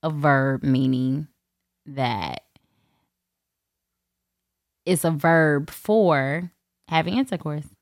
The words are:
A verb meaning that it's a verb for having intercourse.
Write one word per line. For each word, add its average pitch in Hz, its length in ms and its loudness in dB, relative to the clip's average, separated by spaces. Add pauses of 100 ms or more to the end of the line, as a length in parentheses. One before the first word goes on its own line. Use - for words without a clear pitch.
A 165 80 -2
verb 139 540 0
meaning 131 640 0 (580)
that 117 560 -6 (2500)
it's 175 200 0
a 165 80 2
verb 156 580 2
for 170 800 0 (380)
having 160 300 0
intercourse. 151 500 -6 (140)